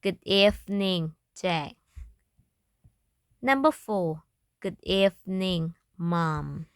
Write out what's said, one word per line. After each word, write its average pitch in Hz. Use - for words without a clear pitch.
Good 196
evening 196
Jack 165
Number 269
four 196
Good 190
evening 185
Mom 160